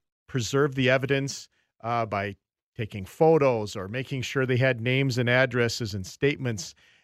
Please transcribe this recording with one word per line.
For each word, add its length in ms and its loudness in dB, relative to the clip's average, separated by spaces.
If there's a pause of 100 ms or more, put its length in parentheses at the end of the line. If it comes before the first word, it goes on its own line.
(260)
preserved 480 0
the 160 2
evidence, 580 0 (340)
uh, 240 -2
by 280 -4 (420)
taking 280 -8
photos 720 2
or 120 -6
making 340 -6
sure 240 -2
they 100 2
had 240 2
names 380 0
and 100 0
addresses 680 0
and 120 -8
statements 680 -4 (300)